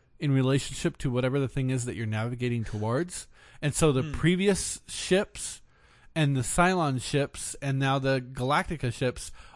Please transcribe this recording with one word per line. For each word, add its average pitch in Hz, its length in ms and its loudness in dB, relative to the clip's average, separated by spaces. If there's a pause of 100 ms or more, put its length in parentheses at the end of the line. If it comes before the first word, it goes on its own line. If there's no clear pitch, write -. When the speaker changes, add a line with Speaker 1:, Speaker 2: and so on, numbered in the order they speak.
(180)
Speaker 1:
in 147 140 2
relationship 131 640 2
to 135 120 -2
whatever 127 280 0
the 135 100 0
thing 131 200 -2
is 127 160 0
that 117 100 -6
you're 113 120 -4
navigating 117 580 -2
towards. 117 600 -4 (340)
And 147 140 -2
so 156 180 4
the 131 100 2
Speaker 2:
Hmm. 151 100 -4
Speaker 1:
previous 185 760 2
ships - 720 -2 (540)
and 143 220 2
the 131 60 2
Cylon 170 580 2
ships - 600 -4
and 139 160 0
now 135 200 2
the 135 220 2
Galactica 131 720 -2
ships - 400 -4 (240)